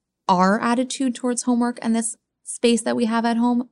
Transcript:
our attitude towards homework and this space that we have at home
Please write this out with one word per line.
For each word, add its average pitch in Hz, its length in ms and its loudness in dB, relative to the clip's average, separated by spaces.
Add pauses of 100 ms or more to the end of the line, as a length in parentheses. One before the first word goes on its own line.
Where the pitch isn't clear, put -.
(280)
our 190 320 4
attitude 254 540 -2
towards 247 280 -4
homework 240 400 0
and 226 140 0
this 226 200 -4 (280)
space 233 380 2
that 240 120 -2
we 240 120 0
have 226 180 0
at 233 120 0
home 240 360 0